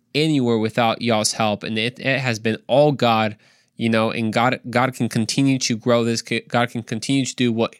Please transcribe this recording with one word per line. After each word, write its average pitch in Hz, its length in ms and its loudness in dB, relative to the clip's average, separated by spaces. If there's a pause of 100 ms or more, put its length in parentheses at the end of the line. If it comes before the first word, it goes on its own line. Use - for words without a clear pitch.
(140)
anywhere 139 440 2
without 113 440 0
y'all's 110 300 2
help. 104 320 -2
And 110 120 -6
it, 117 220 -4
it 131 220 -2
has 120 180 -2
been 110 200 -2 (100)
all 143 240 4
God, 110 440 0 (380)
you 117 140 -2
know, 110 240 2
and 113 200 -4
God, 120 280 0 (100)
God 123 240 0
can 117 140 -2
continue 135 500 0
to 123 180 -2
grow 117 280 2
this. 117 200 -2
C-, 117 220 -4
God 120 240 0
can 117 140 -8
continue 131 400 -2
to - 100 -8
do 120 180 0
what 113 280 -2